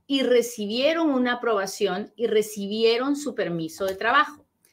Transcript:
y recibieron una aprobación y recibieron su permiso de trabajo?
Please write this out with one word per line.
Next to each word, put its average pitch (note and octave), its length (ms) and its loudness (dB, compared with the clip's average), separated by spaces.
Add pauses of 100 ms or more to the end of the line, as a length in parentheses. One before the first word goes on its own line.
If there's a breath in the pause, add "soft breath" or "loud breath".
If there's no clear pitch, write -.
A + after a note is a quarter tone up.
y C#4 160 0
recibieron B3 880 2
una B3 240 0
aprobación A3 800 -2
y A3+ 120 -2
recibieron A3 880 0
su C#4 180 -6
permiso E3+ 520 -4
de F#3+ 80 -2
trabajo? G#3+ 520 0 (260)